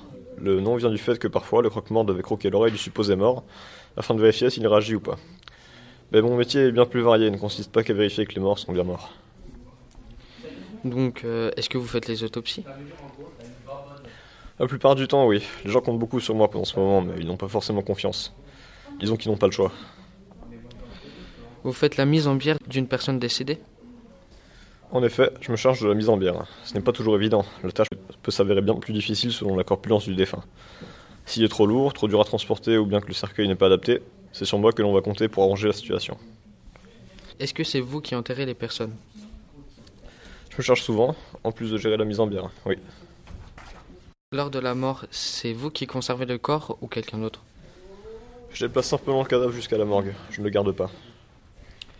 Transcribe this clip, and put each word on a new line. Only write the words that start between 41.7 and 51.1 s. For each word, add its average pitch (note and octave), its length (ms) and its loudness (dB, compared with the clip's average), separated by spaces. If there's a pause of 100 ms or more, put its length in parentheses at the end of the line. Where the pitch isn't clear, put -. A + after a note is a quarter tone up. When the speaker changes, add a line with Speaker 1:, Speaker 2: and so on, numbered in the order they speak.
Speaker 1:
de A2 60 0
gérer G#2+ 200 0
la A2 80 0
mise G#2+ 140 -2
en A2 80 2
bière, F#2+ 220 -6 (160)
oui. F#2+ 100 -2 (1600)
Speaker 2:
Lors C#3+ 180 -4
de C#3 80 -6
la B2 160 -2
mort, C3 340 -4
c'est - 440 -6
vous C3+ 180 -8
qui C#3 160 -8
conservez B2+ 380 -6
le B2 120 -4
corps D3 440 -4
ou - 60 -10
quelqu'un - 300 -8
d'autre ? A2 240 -6 (1120)
Speaker 1:
Je A2 120 -6
déplace B2 220 -2
simplement C3+ 340 0
le B2+ 60 -4
cadavre B2 260 2
jusqu'à A#2 240 -4
la G#2+ 80 2
morgue, G2+ 280 0 (160)
je - 100 -10
ne G#2+ 40 -4
le G#2 60 -2
garde G2+ 240 0
pas. F#2 160 -4 (1080)